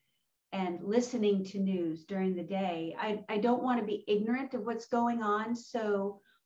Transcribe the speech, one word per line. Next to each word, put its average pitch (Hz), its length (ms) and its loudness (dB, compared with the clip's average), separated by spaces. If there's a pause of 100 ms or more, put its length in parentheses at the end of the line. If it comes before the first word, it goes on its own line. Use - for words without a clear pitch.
(520)
and 180 320 -2
listening 208 640 4
to 202 120 -6
news 175 460 0
during 190 320 0
the 170 80 -4
day. 170 540 -2
I, 214 300 -2
I 214 100 0
don't 240 240 4
want 247 180 2
to 208 60 -2
be 202 200 -4
ignorant 233 480 0
of 208 100 -4
what's 233 220 -4
going 233 360 0
on, 220 340 0
so 202 640 -2 (260)